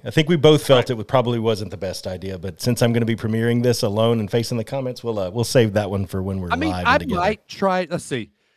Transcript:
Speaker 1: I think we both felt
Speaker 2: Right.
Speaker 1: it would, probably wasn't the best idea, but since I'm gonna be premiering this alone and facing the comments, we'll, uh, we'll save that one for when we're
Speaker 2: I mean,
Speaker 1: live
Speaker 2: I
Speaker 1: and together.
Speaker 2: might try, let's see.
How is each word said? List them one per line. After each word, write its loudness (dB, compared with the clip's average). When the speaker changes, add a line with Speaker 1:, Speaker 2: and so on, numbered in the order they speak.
Speaker 1:
I -10
think 2
we 4
both 6
felt 6
Speaker 2:
Right. -4
Speaker 1:
it 0
would, -8
probably 2
wasn't -2
the -12
best -8
idea, -8
but -10
since 0
I'm 4
gonna 2
be 0
premiering 0
this 2
alone 2
and -4
facing -2
the -4
comments, -8
we'll, -4
uh, -4
we'll -2
save 4
that 0
one -2
for -4
when -4
we're -4
Speaker 2:
I -2
mean, -2
Speaker 1:
live -2
Speaker 2:
I 2
Speaker 1:
and 2
together. -4
Speaker 2:
might -2
try, -2
let's -4
see. -6